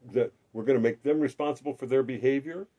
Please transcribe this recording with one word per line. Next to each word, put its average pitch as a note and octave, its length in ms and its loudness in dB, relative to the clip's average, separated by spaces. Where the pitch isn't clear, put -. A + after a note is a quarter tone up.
that A#2 200 0
we're A2 100 -6
gonna B2+ 160 4
make A#2 240 0
them D3+ 160 2
responsible C#3+ 560 -2
for C3+ 100 -10
their C3 160 2
behavior C3+ 640 -2